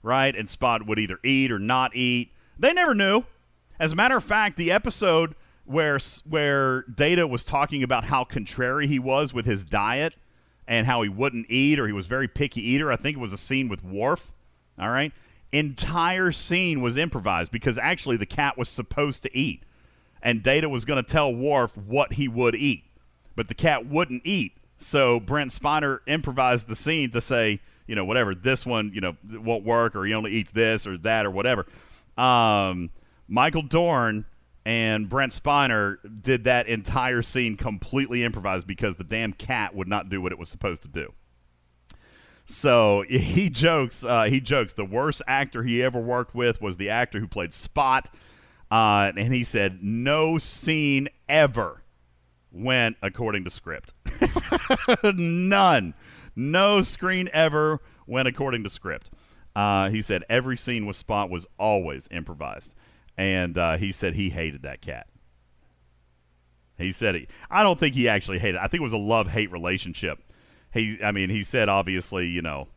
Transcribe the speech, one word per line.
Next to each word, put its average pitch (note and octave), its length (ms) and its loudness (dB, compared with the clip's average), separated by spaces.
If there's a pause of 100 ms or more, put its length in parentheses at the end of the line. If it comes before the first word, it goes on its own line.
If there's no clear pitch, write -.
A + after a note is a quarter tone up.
right? C3 320 2
And G#2 120 -8
Spot A#2 380 0
would G#2+ 140 0
either F#2 240 -4
eat C3+ 280 2
or G#2+ 60 0
not B2 380 0
eat. B2 360 -2 (260)
They C#4+ 140 4
never F4 220 4
knew. G3+ 300 4 (560)
As D#3 140 0
a - 20 -4
matter G#3+ 220 4
of D#3+ 60 0
fact, G#3 340 0
the E3+ 140 0
episode F3 600 2 (320)
where D3 300 0
s-, - 340 -6
where C#3 540 0
Data D#3+ 420 2
was B2 180 -4
talking C#3+ 380 -2
about B2 240 0
how C3 200 0
contrary B2+ 640 -2
he C#3+ 120 2
was C3 340 0
with A#2+ 140 -4
his G2 180 -2
diet A2+ 480 0 (540)
and A#2 180 2
how A#2+ 160 2
he G#2 80 0
wouldn't A#2 400 -2
eat, C#3 300 4
or A#2 80 0
he G#2+ 60 -2
was F#2+ 120 -4
a F2 40 -16
very C3 180 -2
picky C3 340 -4
eater, C3+ 300 0
I A#2 40 2
think D3 220 -4
it B2+ 40 -8
was G2+ 120 -6
a G2+ 60 -8
scene C3+ 300 -2
with F#2+ 140 -8
Worf, G2+ 480 -4 (480)
all G2+ 100 -4
right? C#3 220 -2 (440)
Entire E3+ 760 0
scene E3+ 500 -2
was B2 160 0
improvised G2+ 540 -2
because A#2+ 260 -2
actually C3+ 400 -2
the G#2 80 -2
cat C#3 320 -2
was B2 120 -4
supposed C#3 540 -4
to - 140 -6
eat, C#3 260 -4 (580)
and A2+ 220 0
Data D3+ 260 2
was B2 160 -4
gonna C3+ 180 0
tell D3 300 2
Worf B2+ 440 0
what A2+ 360 0
he C#3 140 -2
would A#2 280 2
eat, C3+ 280 0 (520)
but A2+ 120 -4
the A2+ 80 -8
cat C#3+ 320 2
wouldn't C#3+ 380 -2
eat. E3+ 280 -2 (240)
So B2 420 4
Brent C3+ 320 -2
Spiner D3 540 0
improvised B2+ 640 0
the A2 80 -8
scene D3 360 0
to A#2 100 0
say, A2 400 2 (260)
you A2 80 -6
know, G2 100 0
whatever, G#2+ 300 0
this A#2 300 -2
one, A2 280 -2
you G#2 80 -6
know, F2 140 -4 (160)
won't A2+ 320 -4
work, A#2 320 2
or G2 100 -4
he G#2 80 0
only A2 180 -2
eats G#2+ 200 -4
this A2 340 2
or F#2+ 140 -6
that A2 260 0
or G2 60 -2
whatever. G#2 340 0 (520)
Um, G#2 720 2 (380)
Michael D#3 340 2
Dorn C3+ 640 0 (400)
and A2 420 0
Brent C3 260 0
Spiner A#2+ 640 2 (240)
did B2 240 2
that B2 220 4
entire A#2+ 540 0
scene A#2 340 -2
completely A#2+ 680 -2
improvised G2 440 -2
because G2 280 -4
the F#2 80 -12
damn A2 300 -4
cat G#2+ 420 -4
would F#2 120 -6
not F#2+ 220 -2
do F#2+ 120 -4
what F2+ 100 -2
it E2 80 -10
was E2+ 100 -12
supposed F2+ 340 -6
to D2 60 -18
do. D2+ 240 -10 (1300)
So G#2+ 600 6
he D3 420 2
jokes, C#3 540 0
uh, A#2 220 4
he A2 140 4
jokes, B2 340 0
"The G2+ 120 -4
worst B2+ 420 -2
actor C3+ 360 -2
he A#2+ 180 2
ever B2+ 180 0
worked A#2+ 360 -4
with A#2+ 260 0
was F#2+ 160 -4
the G2 120 -4
actor A2+ 300 -2
who G2 80 -6
played F2 260 -6
Spot." C3+ 560 0 (600)
Uh, G#2 460 4
and A#2 180 0
he B2 100 2
said, G2 380 0
"No C#3+ 560 2
scene D3 680 0 (220)
ever A#2+ 540 2 (680)
went A2+ 500 2
according G#2 440 -2
to F2 40 -6
script." - 440 -12 (560)
<laughs> - 540 0
None. F3 880 4 (420)
No F#3 460 4
screen F#3 520 -2
ever D#3 460 2 (280)
went C3 200 0
according B2 360 -2
to G2 60 -6
script. - 400 -10 (460)
Uh, G2 340 2
he A2 120 -2
said, F#2+ 280 -2
"Every B2 280 0
scene A#2 280 -4
with G2+ 100 -8
Spot G2+ 340 -4
was F2 160 -8 (120)
always F#2+ 540 0
improvised." D2+ 640 -10 (440)
And, F#2 400 0
uh, E2 200 2
he G2 160 -2
said F2+ 220 -2
he G2 140 0
hated D#2 340 -6
that C2+ 180 -14
cat. B1+ 260 -12 (1700)
He F#2 140 -4
said G2 240 -2
he, C#2 120 -8 (220)
I G#3 140 4
don't F#3 160 4
think C#3+ 160 2
he A#2+ 140 4
actually G2 300 0
hated F#2+ 160 -2
it. F2 60 -4
I G2 60 -2
think E3+ 140 -2
it - 20 -2
was A#2+ 80 -4
a A2+ 60 -2
love-hate G#2 540 0
relationship. F2 680 -6 (540)
He, A2 280 -2
I G#2 120 0
mean, F#2+ 160 0
he G#2 140 -2
said, A2 260 0
obviously, F#2 580 0
you F2 140 -4
know D2 340 -8